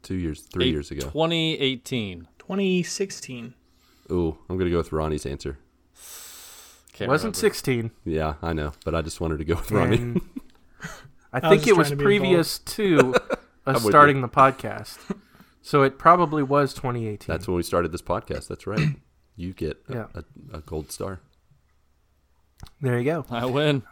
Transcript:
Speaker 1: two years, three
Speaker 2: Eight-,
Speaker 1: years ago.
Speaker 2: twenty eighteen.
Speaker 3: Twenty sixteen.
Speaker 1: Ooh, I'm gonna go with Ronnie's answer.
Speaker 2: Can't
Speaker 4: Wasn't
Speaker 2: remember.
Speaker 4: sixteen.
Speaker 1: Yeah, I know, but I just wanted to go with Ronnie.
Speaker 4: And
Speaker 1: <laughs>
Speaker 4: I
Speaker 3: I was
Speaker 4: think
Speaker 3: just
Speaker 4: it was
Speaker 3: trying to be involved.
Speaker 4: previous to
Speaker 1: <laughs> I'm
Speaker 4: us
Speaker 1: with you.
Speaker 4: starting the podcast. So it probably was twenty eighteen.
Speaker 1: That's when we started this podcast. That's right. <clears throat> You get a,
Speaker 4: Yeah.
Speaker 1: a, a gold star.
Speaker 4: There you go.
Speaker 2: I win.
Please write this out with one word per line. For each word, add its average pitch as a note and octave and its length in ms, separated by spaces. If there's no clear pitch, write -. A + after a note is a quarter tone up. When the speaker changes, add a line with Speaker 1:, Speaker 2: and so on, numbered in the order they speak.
Speaker 1:
two F#2 120
years, E2 260
three - 240
Speaker 2:
Eight-, B2+ 60
Speaker 1:
years D2 200
ago. C#2+ 180
Speaker 2:
twenty D#3+ 500
eighteen. A#2+ 680
Speaker 3:
Twenty F#3+ 440
sixteen. B2+ 680
Speaker 1:
Ooh, E2+ 260
I'm F#2 80
gonna F2+ 140
go F2 60
with D#2+ 140
Ronnie's D#2 340
answer. C#2 340
Speaker 2:
Can't A2 160
Speaker 4:
Wasn't F3 260
Speaker 2:
remember. - 40
Speaker 4:
sixteen. B2 520
Speaker 1:
Yeah, D#2 360
I E2+ 120
know, D2 180
but D#2+ 120
I E2 60
just D#2+ 200
wanted D#2 160
to D#2 80
go E2+ 100
with - 160
Ronnie. G2+ 260
Speaker 4:
And A#2+ 280
Speaker 1:
<laughs> - 60
Speaker 4:
I B2+ 120
Speaker 3:
I D#3+ 60
was - 0
Speaker 4:
think G3 120
Speaker 3:
just - 80
Speaker 4:
it F#3+ 80
was D#3 120
Speaker 3:
trying C#3+ 100
to C#3+ 60
be G3+ 100
involved. G3+ 80
Speaker 4:
previous F3 360
to D3+ 540
Speaker 1:
<laughs> - 280
I'm C3+ 80
Speaker 4:
us A#2 80
Speaker 1:
with - 20
you. G#2 60
Speaker 4:
starting D3 300
the A#2+ 80
podcast. A#2 680
So C#3+ 220
it C3+ 160
probably E3 440
was C#3 300
twenty A#2+ 340
eighteen. G#2 260
Speaker 1:
That's E2 140
when F#2 80
we F2 80
started F2 300
this F2 80
podcast. D#2 480
That's - 180
right. - 120
<clears throat> C3+ 200
You F2+ 140
get - 340
a, - 60
Speaker 4:
Yeah. A2+ 120
Speaker 1:
a, - 80
a D#2 40
gold D#2 300
star. F#2+ 280
Speaker 4:
There B2 160
you A#2+ 80
go. D#3 240
Speaker 2:
I A#2+ 160
win. C#3+ 460